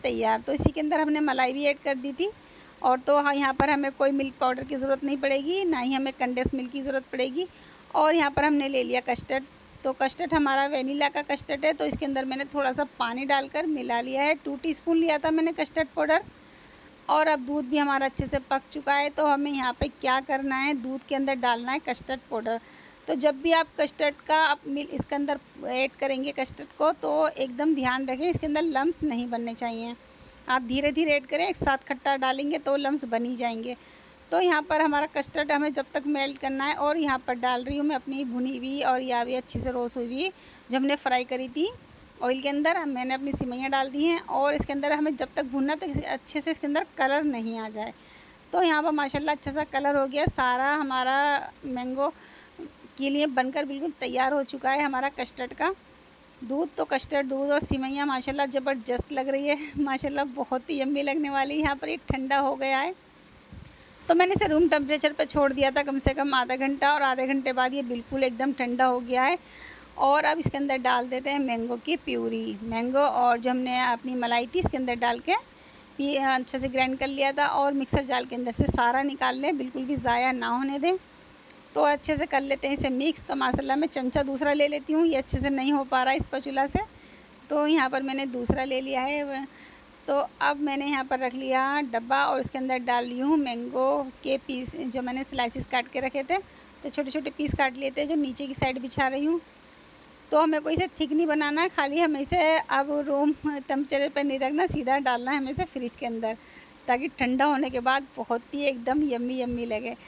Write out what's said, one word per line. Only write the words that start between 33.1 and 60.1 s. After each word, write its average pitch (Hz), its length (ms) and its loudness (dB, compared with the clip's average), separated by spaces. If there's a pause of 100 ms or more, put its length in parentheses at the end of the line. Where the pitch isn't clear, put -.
ही 247 100 -4
जाएंगे। 233 400 -4 (560)
तो 330 80 2
यहाँ 349 220 4
पर 311 200 2
हमारा 294 260 2
कस्टर्ड 294 440 -2
हमें 294 220 2
जब 269 200 -2
तक 302 140 -2
मेल्ट 277 300 0
करना 269 280 -2
है। 294 100 0
और 294 220 2
यहाँ 285 220 2
पर 254 160 -4
डाल 247 280 0
रही 277 140 -4
हूँ 285 80 0
मैं 302 100 2
अपनी 269 300 -4
भुनी 247 320 -4
हुई 262 240 -4
और 254 200 2
या 240 220 0
भी 247 120 -4
अच्छे - 240 -6
से 254 120 -4
रोस्ट 240 260 -4
हुई 240 80 -4
हुई 262 240 -2 (420)
जो 247 60 2
हमने 277 200 2
फ्राई 254 260 2
करी 262 260 -4
थी 302 200 0 (520)
ऑयल 262 200 0
के 285 80 0
अंदर, 294 280 2
हम, 311 120 -4
मैंने 262 240 -4
अपनी 269 180 -4
सिवैयाँ 262 380 -4
डाल 269 200 0
दी 285 160 0
हैं। 339 160 2
और 285 320 0
इसके 294 200 -2
अंदर 285 180 0
हमें 302 240 0
जब 254 200 -6
तक 302 100 -2
भूनना 269 300 0
तो 320 100 -6
इसे 285 180 -4
अच्छे - 380 -6
से 330 100 -2
इसके 302 160 -4
अंदर 302 180 0 (120)
कलर 285 280 2
नहीं 226 340 -2
आ 220 100 -6
जाए। 214 240 -8 (600)
तो 359 80 4
यहाँ 311 220 4
पर 330 100 2
माशाल्लाह 294 420 0
अच्छा 277 160 -8
सा 294 140 -2
कलर 285 320 2
हो 269 100 2
गया, 285 200 0
सारा 262 480 0
हमारा 277 760 0 (160)
मैंगो 254 460 -4 (840)
के 277 120 -2
लिए 294 180 0
बनकर 262 380 -2
बिल्कुल 285 340 -6
तैयार 254 340 0
हो 285 120 0
चुका 262 260 -4
है 277 120 2
हमारा 269 280 -2
कस्टर्ड - 420 -8
का 330 200 -2 (720)
दूध। 277 340 -2
तो 320 80 -2
कस्टर्ड 277 420 -2
दूध 269 220 -2
और 294 120 2
सिवैयाँ 277 460 -2
माशाल्लाह 269 400 -2
ज़बरदस्त 262 640 -4
लग 269 180 -2
रही 277 180 -2
है, 294 100 2 (120)
<laughs> 285 100 -12
माशाल्लाह 277 540 -2